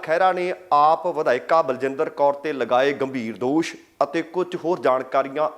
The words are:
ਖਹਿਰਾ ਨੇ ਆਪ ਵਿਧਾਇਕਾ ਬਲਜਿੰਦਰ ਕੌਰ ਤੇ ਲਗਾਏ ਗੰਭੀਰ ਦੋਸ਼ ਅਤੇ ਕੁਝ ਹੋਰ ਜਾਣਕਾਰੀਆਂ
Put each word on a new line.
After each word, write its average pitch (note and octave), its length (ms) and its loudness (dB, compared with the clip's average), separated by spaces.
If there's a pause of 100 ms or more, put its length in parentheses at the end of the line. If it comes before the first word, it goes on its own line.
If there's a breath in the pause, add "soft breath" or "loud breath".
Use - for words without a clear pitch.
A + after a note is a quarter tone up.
ਖਹਿਰਾ F3 300 2
ਨੇ F3+ 200 -2 (200)
ਆਪ D#3 360 4
ਵਿਧਾਇਕਾ D3 540 2
ਬਲਜਿੰਦਰ C3+ 500 -2
ਕੌਰ C#3+ 220 2
ਤੇ D3+ 180 -6
ਲਗਾਏ B2+ 400 2
ਗੰਭੀਰ C3 460 -6
ਦੋਸ਼ C#3+ 360 0 (280)
ਅਤੇ D#3+ 200 -2
ਕੁਝ F3 260 -6 (160)
ਹੋਰ E3 160 -2
ਜਾਣਕਾਰੀਆਂ C3+ 760 0